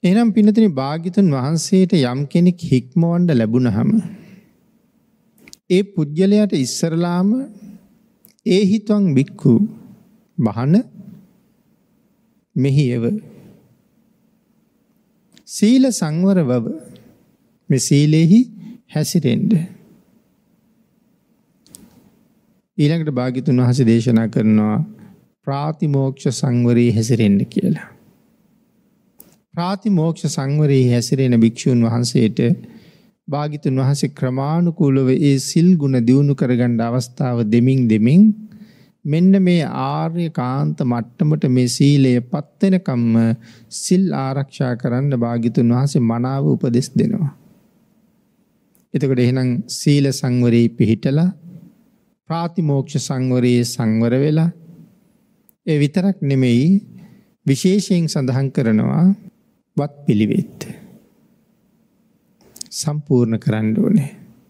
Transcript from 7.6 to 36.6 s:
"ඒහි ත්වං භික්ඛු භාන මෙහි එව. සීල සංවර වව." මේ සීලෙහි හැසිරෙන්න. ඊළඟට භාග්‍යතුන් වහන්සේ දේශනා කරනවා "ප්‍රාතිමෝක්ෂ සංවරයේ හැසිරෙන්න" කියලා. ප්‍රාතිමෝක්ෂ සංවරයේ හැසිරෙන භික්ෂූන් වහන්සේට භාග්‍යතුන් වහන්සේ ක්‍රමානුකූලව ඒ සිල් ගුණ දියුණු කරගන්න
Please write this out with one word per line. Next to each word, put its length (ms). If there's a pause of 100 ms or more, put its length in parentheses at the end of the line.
"ඒහි 340
ත්වං 340
භික්ඛු 400 (840)
භාන 360 (1800)
මෙහි 340
එව. 160 (2500)
සීල 420
සංවර 540
වව." 220 (1040)
මේ 100
සීලෙහි 640 (440)
හැසිරෙන්න. 640 (3250)
ඊළඟට 340
භාග්‍යතුන් 500
වහන්සේ 240
දේශනා 420
කරනවා 500 (640)
"ප්‍රාතිමෝක්ෂ 920
සංවරයේ 600
හැසිරෙන්න" 520
කියලා. 440 (1600)
ප්‍රාතිමෝක්ෂ 720
සංවරයේ 600
හැසිරෙන 500
භික්ෂූන් 460
වහන්සේට 560 (920)
භාග්‍යතුන් 500
වහන්සේ 320
ක්‍රමානුකූලව 1000
ඒ 280
සිල් 380
ගුණ 240
දියුණු 360
කරගන්න 440